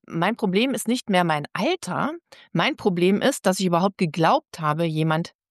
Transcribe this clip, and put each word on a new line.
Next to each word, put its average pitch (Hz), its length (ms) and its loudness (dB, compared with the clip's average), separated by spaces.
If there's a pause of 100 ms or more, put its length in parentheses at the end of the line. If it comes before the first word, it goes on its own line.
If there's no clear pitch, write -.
mein 180 300 0
Problem 220 360 2
ist 233 140 -6
nicht 247 220 -2
mehr 180 160 4
mein 151 260 0
Alter. 202 640 -2 (400)
Mein 175 240 0
Problem 185 440 2
ist, - 240 0
dass 190 140 2
ich 190 60 0
überhaupt 180 320 0
geglaubt 170 640 0
habe, 156 240 -2
jemand 160 480 -2 (160)